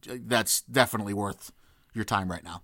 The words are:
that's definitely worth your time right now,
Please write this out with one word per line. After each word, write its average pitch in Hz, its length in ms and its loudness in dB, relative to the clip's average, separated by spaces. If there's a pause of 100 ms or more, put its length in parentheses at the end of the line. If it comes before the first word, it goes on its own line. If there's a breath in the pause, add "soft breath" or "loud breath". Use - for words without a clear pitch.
that's 117 560 0
definitely 113 520 2
worth 101 360 -4 (420)
your 110 120 -4
time 98 260 0
right 85 140 -6
now, 87 200 -12